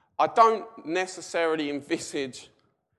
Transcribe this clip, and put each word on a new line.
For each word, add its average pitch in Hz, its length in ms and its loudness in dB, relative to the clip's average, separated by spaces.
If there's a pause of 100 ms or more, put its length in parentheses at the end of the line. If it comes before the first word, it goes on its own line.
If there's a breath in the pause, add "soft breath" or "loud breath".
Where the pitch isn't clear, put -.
(180)
I 156 100 4
don't 226 580 2
necessarily 165 840 -2
envisage 143 800 -6 (500)